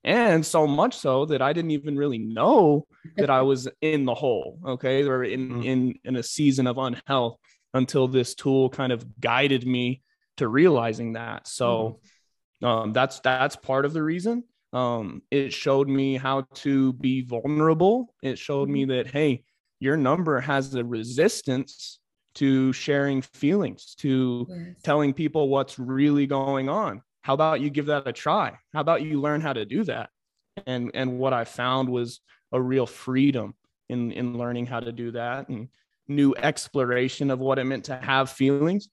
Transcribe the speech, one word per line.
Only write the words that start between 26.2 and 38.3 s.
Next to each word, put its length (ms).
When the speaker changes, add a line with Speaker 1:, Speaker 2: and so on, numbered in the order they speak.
Speaker 1:
going 420
on. 340
How 120
about 260
you 100
give 160
that 220
a 40
try? 440
How 80
about 220
you 180
learn 200
how 120
to 120
do 200
that? 260
And, 280
and 240
what 140
I 120
found 440
was 320
a 80
real 260
freedom 680
in, 240
in 260
learning 280
how 140
to 120
do 200
that 360
and 200
new 280
exploration 920
of 80
what 200
it 60
meant 220
to 100
have 340